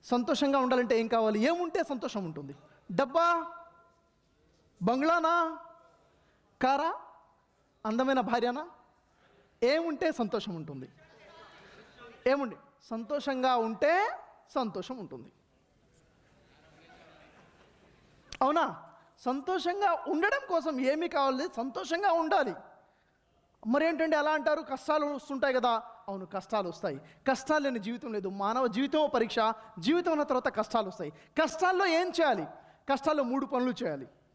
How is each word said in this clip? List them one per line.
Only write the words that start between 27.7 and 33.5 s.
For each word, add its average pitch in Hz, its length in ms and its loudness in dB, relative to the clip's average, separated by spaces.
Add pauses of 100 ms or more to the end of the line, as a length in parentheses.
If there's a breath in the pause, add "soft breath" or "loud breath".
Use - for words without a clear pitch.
జీవితం 226 340 -8
లేదు. 196 160 -4
మానవ 208 380 0
జీవితం 277 320 0
ఓ 302 80 4
పరీక్ష. 233 300 0 (420 loud breath)
జీవితం 330 340 2
ఉన్న 294 100 2
తర్వాత 262 260 0
కష్టాలు 214 400 0
వస్తాయి. 165 220 -8
కష్టాల్లో 359 760 2
ఏం 349 220 4
చేయాలి? 247 380 2 (460 loud breath)
కష్టాల్లో 285 320 2
మూడు 262 220 -2
పనులు 254 240 0